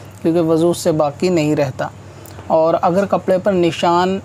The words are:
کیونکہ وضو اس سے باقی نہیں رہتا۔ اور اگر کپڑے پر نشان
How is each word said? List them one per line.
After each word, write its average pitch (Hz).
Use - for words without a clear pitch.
کیونکہ 170
وضو 160
اس 170
سے 175
باقی 151
نہیں 151
رہتا۔ 143
اور 160
اگر 190
کپڑے 185
پر 196
نشان 180